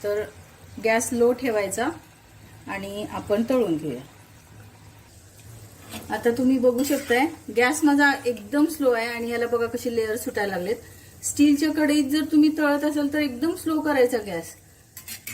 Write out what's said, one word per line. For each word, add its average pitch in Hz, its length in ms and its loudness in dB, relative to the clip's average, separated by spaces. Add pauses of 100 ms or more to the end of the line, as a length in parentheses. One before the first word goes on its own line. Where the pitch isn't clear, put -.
तर 208 200 -2 (600)
गॅस 226 260 2
लो 240 220 4
ठेवायचा 226 560 -2 (800)
आणि 196 440 -10
आपण 208 380 0
तळून 214 280 2
घेऊया. 143 240 -6 (2000)
आता 226 180 0
तुम्ही 254 280 2
बघू 247 240 4
शकताय 277 440 2 (300)
गॅस 254 260 2
माझा 285 280 6 (140)
एकदम 240 400 0
स्लो 277 260 0
आहे 226 160 0
आणि 233 220 -6
याला 240 180 -2
बघा 233 180 0
कशी 233 300 -6
लेअर 220 200 0
सुटायला 208 420 -4
लागलेत. 185 180 -2 (480)
स्टीलच्या 294 480 4
कढईत 302 320 2
जर 294 280 -2
तुम्ही 302 260 4
तळत 285 260 0
असाल 294 300 -2
तर 302 60 0
एकदम 294 360 -2
स्लो 311 260 -4
करायचा 254 360 2
गॅस, 185 280 -8 (880)